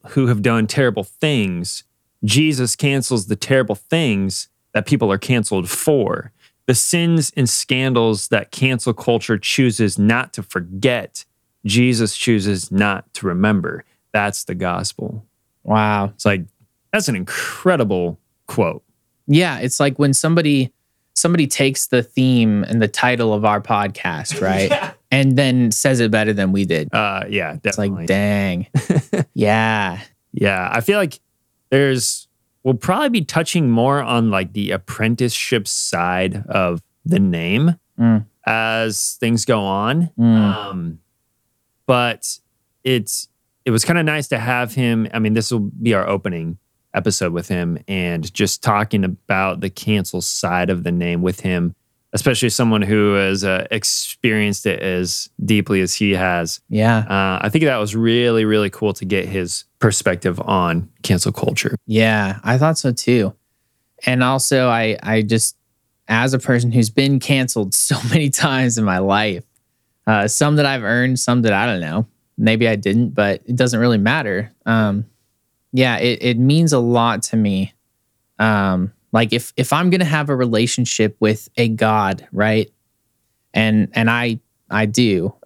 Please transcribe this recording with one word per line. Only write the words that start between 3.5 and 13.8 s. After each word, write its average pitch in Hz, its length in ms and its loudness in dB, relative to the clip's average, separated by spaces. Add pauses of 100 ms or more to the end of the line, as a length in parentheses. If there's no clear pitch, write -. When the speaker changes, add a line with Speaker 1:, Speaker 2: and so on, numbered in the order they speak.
Speaker 1:
things 104 760 -2 (240)
that 107 120 -2
people 117 260 2
are 98 60 2
canceled 104 520 -2
for. - 640 -2 (320)
The 127 100 2
sins 170 640 0
and 127 120 2
scandals 123 800 0
that 101 240 -2
cancel 127 420 0
culture 113 440 0
chooses 110 600 0
not 113 360 2
to 104 100 -8
forget, 95 800 -4 (420)
Jesus 113 520 2
chooses 101 540 0
not 98 420 -2
to - 140 -6
remember. 90 580 0 (260)